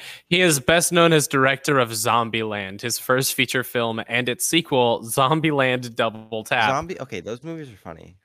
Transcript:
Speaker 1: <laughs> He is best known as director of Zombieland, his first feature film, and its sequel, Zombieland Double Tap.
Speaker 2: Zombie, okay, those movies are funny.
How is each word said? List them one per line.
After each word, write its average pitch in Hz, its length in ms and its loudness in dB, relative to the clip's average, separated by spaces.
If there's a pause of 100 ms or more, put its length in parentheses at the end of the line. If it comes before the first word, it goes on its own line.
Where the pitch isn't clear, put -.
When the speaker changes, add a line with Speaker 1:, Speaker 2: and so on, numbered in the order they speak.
(120)
Speaker 1:
<laughs> - 160 -20
He 175 120 2
is 160 200 4
best 165 320 2
known 170 200 6
as 151 160 4
director 135 500 2
of 117 120 2
Zombieland, 110 880 -2
his 117 180 -6
first 131 360 0
feature 127 300 0
film, 113 440 -2
and 120 200 -2
its - 180 -4
sequel, 123 560 2
Zombieland 131 920 0
Double 110 500 -4
Tap. 117 260 2
Speaker 2:
Zombie, 165 300 -6
okay, 117 200 -10
those 113 220 -12
movies 156 280 -12
are 101 60 -20
funny. 85 480 -18